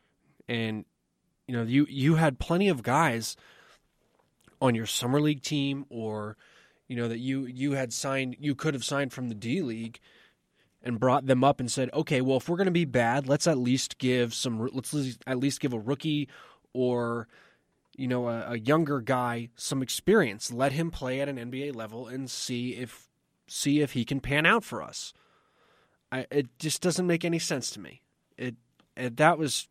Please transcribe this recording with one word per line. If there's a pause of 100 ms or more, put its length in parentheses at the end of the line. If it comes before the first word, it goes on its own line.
(480)
And, (600)
you
know,
you,
you
had
plenty
of
guys (1300)
on
your
summer
league
team
or, (500)
you
know,
that
you,
you
had
signed,
you
could
have
signed
from
the
D
League (800)
and
brought
them
up
and
said,
Okay,
well,
if
we're
gonna
be
bad,
let's
at
least
give
some, (140)
let's (340)
at
least
give
a
rookie (460)
or (680)
you
know,
a,
a
younger
guy
some
experience.
Let
him
play
at
an
N
B
A
level
and
see
if, (400)
see
if
he
can
pan
out
for
us. (1000)
I,
it (120)
just
doesn't
make
any
sense
to
me. (360)
It, (400)
it,
that
was